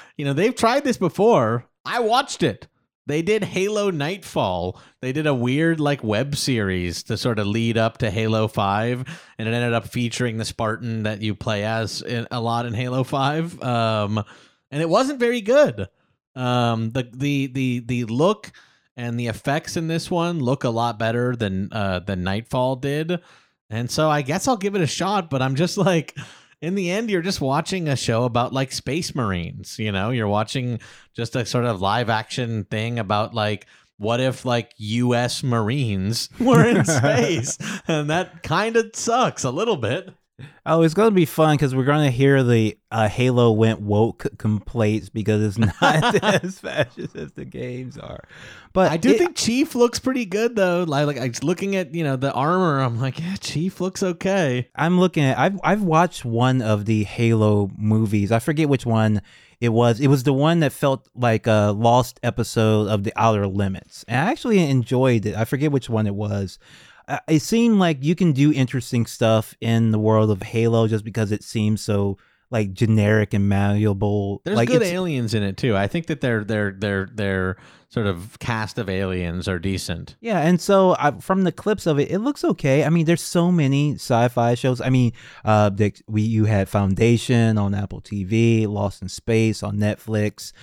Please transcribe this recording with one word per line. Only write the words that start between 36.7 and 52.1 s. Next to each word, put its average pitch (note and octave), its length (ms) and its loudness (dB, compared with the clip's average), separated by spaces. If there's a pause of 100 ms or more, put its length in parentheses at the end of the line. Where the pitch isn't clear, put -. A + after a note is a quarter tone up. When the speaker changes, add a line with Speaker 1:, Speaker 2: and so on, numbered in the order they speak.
Speaker 2:
<laughs> - 0 -
Speaker 1:
space? D3 720 0 (320)
And D3+ 220 -2
that F3 320 -4
kinda A3+ 500 0
sucks A3+ 520 -2
a C3 60 -2
little G3 280 -2
bit. C3 320 -4 (540)
Speaker 2:
Oh, D#3+ 160 4
it's D#3+ 140 4
gonna G#3+ 160 6
be F#3 160 6
fun D#3 320 2
'cause C3 160 0
we're C3 100 2
gonna D3 260 4
hear C3+ 320 4
the, A#2 360 2 (120)
uh, A2 200 0
Halo B2 420 4
went A2 300 2
woke G#2 440 0 (120)
complaints G#2+ 720 -2
because G#2+ 320 0
it's G#2 160 0
not D#3 560 2
<laughs> G3 100 2
as F#3+ 340 0
fascist - 560 -6
as D3 180 -12
the - 120 -14
games B2 540 -12
are. - 240 -16 (500)
But F#3 180 4
Speaker 1:
I D#3 60 0
do G3+ 140 4
Speaker 2:
it A4+ 80 6
Speaker 1:
think F4 180 0
Chief B3 380 -2
looks A#3+ 240 0
pretty B3+ 260 -4
good A3 320 -2
though. F3+ 320 2
Like, D3 180 0
like, C#3+ 120 -4
I B2+ 100 -4
was A#2 160 -6
looking F#3+ 320 -2
at, E3 180 -6
you E3+ 100 -4
know, C#3 120 -2